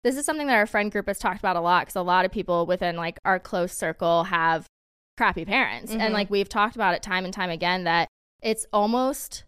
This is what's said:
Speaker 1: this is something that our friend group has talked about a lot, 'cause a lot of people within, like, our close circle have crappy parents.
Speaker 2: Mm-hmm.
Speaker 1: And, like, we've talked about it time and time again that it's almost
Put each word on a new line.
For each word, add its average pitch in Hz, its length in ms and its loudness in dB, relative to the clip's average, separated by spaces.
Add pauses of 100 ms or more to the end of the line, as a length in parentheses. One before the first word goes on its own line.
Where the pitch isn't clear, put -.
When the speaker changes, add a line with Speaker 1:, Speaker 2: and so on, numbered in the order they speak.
Speaker 1:
this 254 120 2
is 285 100 -6
something 302 220 -2
that 247 80 4
our 214 100 4
friend 208 240 0
group 202 160 -4
has 202 120 -4
talked 202 200 -2
about 185 180 0
a 170 40 0
lot, 175 260 4
'cause - 100 -10
a 185 60 -2
lot 180 220 4
of 185 80 -2
people 175 340 0
within, 180 300 0
like, 170 280 -6
our 185 140 2
close 180 340 -4
circle 170 520 0
have 165 420 0 (500)
crappy 190 280 0
parents. 196 480 -2
Speaker 2:
Mm-hmm. 220 80 -4
Speaker 1:
And, 220 140 0
like, 202 160 -2
we've 202 180 0
talked 208 260 0
about 196 200 2
it - 80 -4
time 185 220 -2
and 180 80 -8
time 185 180 -4
again 180 340 -2
that 170 240 2 (340)
it's 220 300 -2
almost 233 760 0